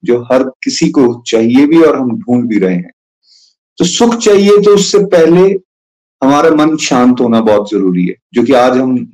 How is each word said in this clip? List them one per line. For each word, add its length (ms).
जो 200
हर 200
किसी 460
को 380
चाहिए 380
भी 160
और 180
हम 200
ढूंढ 260
भी 140
रहे 160
हैं, 160
तो 80
सुख 300
चाहिए 420
तो 180
उससे 240
पहले 680
हमारा 280
मन 260
शांत 420
होना 220
बहुत 300
जरूरी 340
है, 100
जो 100
कि 100
आज 240
हम 360